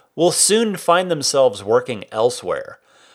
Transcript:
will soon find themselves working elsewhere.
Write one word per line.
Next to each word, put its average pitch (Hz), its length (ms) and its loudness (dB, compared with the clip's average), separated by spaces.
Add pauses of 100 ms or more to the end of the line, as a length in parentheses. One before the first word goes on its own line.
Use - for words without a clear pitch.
(140)
will 165 180 2
soon 214 440 0
find 180 340 0
themselves 131 540 0
working 113 480 -2
elsewhere. 110 680 -2 (360)